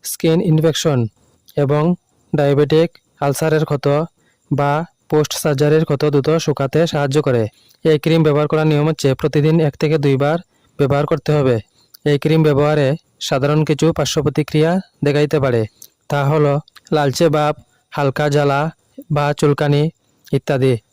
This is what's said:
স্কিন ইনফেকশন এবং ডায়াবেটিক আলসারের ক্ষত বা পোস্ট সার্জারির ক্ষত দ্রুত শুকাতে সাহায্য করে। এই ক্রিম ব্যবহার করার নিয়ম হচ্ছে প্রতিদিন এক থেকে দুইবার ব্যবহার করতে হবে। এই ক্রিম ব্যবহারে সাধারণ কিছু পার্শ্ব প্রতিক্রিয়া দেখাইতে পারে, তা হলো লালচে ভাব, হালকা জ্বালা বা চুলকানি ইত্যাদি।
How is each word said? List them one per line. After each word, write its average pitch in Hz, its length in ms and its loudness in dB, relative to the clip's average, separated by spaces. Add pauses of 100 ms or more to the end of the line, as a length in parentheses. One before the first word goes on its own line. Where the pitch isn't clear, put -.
স্কিন 165 300 0 (120)
ইনফেকশন 156 480 0 (640)
এবং 147 200 0 (540)
ডায়াবেটিক 147 520 2 (360)
আলসারের 151 440 0
ক্ষত 143 180 -2 (640)
বা 143 200 0 (380)
পোস্ট 151 220 0 (100)
সার্জারির 151 460 2
ক্ষত 139 160 -2 (100)
দ্রুত 143 160 2 (160)
শুকাতে 143 340 -2 (120)
সাহায্য 143 260 0 (100)
করে। 120 160 0 (420)
এই 156 180 4
ক্রিম 165 240 2
ব্যবহার 151 240 0
করার 156 200 0
নিয়ম 147 200 2
হচ্ছে 143 180 -2 (100)
প্রতিদিন 156 360 0 (120)
এক 139 140 -2
থেকে 156 140 0 (100)
দুইবার 143 320 0 (420)
ব্যবহার 143 320 0
করতে 151 260 -4
হবে। 131 180 2 (560)
এই 147 120 2
ক্রিম 160 240 2
ব্যবহারে 147 400 2 (400)
সাধারণ 143 320 0 (100)
কিছু 156 160 0 (120)
পার্শ্ব 151 280 -2
প্রতিক্রিয়া 151 460 0 (340)
দেখাইতে 147 380 0
পারে, 120 180 0 (500)
তা 143 80 -2 (120)
হলো 147 220 2 (420)
লালচে 147 400 0
ভাব, 151 180 0 (400)
হালকা 143 400 -2
জ্বালা 143 280 0 (540)
বা 147 100 0 (140)
চুলকানি 147 440 0 (540)
ইত্যাদি। 131 360 0 (200)